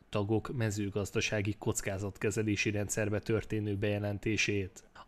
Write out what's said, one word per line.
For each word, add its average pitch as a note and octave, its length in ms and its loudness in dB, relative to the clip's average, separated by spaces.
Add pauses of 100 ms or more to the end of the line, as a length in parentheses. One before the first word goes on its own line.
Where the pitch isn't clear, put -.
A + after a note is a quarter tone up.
tagok G#2+ 480 0
mezőgazdasági G#2+ 1000 0
kockázatkezelési G#2 1120 0
rendszerbe G#2 480 0
történő G#2+ 580 0
bejelentését. G#2 1080 0 (240)